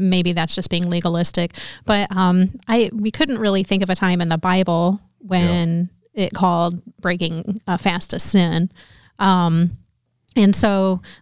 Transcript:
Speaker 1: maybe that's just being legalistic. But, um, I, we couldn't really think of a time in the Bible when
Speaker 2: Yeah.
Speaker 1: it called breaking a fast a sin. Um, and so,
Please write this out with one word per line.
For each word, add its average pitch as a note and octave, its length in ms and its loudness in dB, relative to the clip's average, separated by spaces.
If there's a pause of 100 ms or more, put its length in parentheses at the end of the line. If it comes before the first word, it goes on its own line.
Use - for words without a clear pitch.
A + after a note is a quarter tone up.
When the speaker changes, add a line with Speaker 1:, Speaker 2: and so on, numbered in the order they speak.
(100)
Speaker 1:
maybe F3+ 220 2
that's E3 220 -2
just F#3 140 -4
being F3 220 -2
legalistic. E3+ 680 -2 (300)
But, G3+ 280 0
um, F#3 360 2 (180)
I, A3+ 240 2
we A3 180 -2
couldn't C#4 280 -2
really G3+ 260 0
think F#3+ 180 0
of F#3 80 -2
a F#3 60 0
time F3+ 240 0
in E3+ 80 0
the E3 100 0
Bible F3+ 600 0 (200)
when F3 680 0 (260)
Speaker 2:
Yeah. G3+ 120 -2
Speaker 1:
it - 80 -8
called F3 480 0 (180)
breaking F3 640 -4
a F3+ 120 -2
fast F3+ 340 -4
a - 80 -6
sin. E3+ 500 2 (480)
Um, F3 600 2 (580)
and D4 180 6
so, F#3+ 460 2 (220)